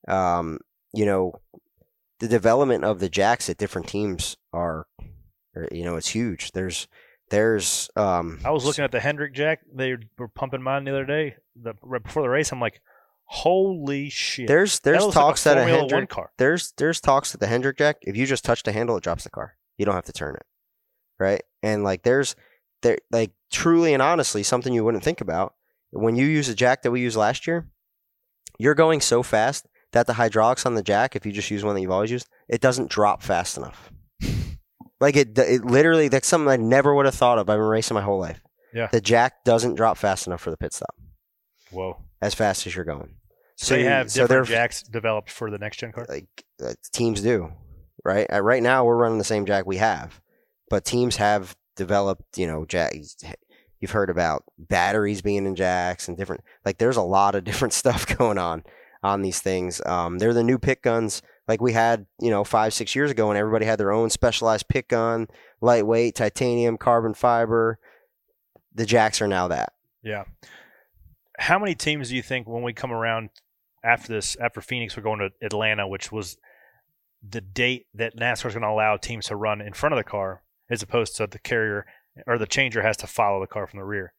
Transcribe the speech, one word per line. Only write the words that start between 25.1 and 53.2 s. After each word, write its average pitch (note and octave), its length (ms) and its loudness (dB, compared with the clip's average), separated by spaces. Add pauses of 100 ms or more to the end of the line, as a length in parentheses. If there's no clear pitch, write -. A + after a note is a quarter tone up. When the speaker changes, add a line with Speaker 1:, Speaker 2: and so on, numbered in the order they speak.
Speaker 1:
about. F#2 360 -4 (360)
When A2+ 240 0
you C3 120 2
use D3 220 2
a A2+ 60 -4
jack B2+ 280 2
that - 80 2
we B2 100 0
used A#2+ 160 -2
last A2 300 0
year, E3+ 220 -4 (880)
you're C#3 160 4
going D#3+ 260 6
so A#2+ 220 4
fast A2+ 420 0 (280)
that A#2 140 4
the B2+ 60 0
hydraulics A2+ 520 2
on A#2+ 100 0
the G#2+ 80 -2
jack, A2 320 2
if G#2 100 -6
you G#2 60 -4
just G2+ 180 -6
use G2+ 140 -4
one G#2 100 0
that G2 80 -2
you've F#2 100 -2
always G#2 200 0
used, B2 160 -6 (220)
it A#2 100 0
doesn't B2+ 300 2
drop G#2 340 2
fast F2 340 -2
enough. - 340 -14 (1080)
Like, C#3 160 4
it, A#2 220 4
it B2 280 4
literally, D3+ 440 6
that's C3 180 2
something D#3 220 2
I C3 80 4
never C3 380 4
would C#3 100 4
have C3+ 100 2
thought A#2+ 220 4
of. G2+ 120 0
I've G#2+ 80 4
been A2 80 2
racing A2 300 0
my G2+ 60 2
whole G2 180 0
life. E2+ 220 -8 (320)
Speaker 2:
Yeah. A#2 180 -4
Speaker 1:
The A#2 100 4
jack A#2 440 2
doesn't A#2 300 4
drop F2+ 220 2
fast G2 300 -2
enough F2 140 -6
for F2 100 -6
the D#2+ 60 -8
pit - 160 -8
stop. - 220 -12 (760)
Speaker 2:
Whoa. F#2 260 -8 (240)
Speaker 1:
As G2+ 120 -2
fast G2+ 340 -2
as E2 80 -8
you're F2+ 100 -6
going. - 300 -10 (400)
Speaker 2:
So - 200 0
they B2 80 2
Speaker 1:
So, C3+ 60 2
Speaker 2:
have C3 220 0
Speaker 1:
so B2+ 120 2
Speaker 2:
different B2+ 240 4
Speaker 1:
they're A2+ 100 0
Speaker 2:
jacks A#2 260 -2
developed A2 460 -4
for A2 200 -10
the G#2 80 -8
next G#2 200 -10
gen A#2 160 -12
car? A#2+ 160 -12
Speaker 1:
Like, C#2+ 180 -12 (380)
uh, A#1+ 80 -8 (180)
teams A2+ 300 0
do, G2+ 320 0 (500)
right? G2+ 280 2
Uh, G2+ 100 2
right A#2 220 2
now, B2+ 200 4
we're A#2 140 4
running A2+ 200 2
the G#2 60 -2
same G#2 220 0
jack G2 200 0
we F#2+ 120 -4
have, F#2+ 420 -2 (500)
but G2+ 140 0
teams B2 340 0
have G#2 380 0 (220)
developed, G2 600 -2
you F2+ 100 -2
know, D#2 180 -6
jack-, E2+ 280 -2 (880)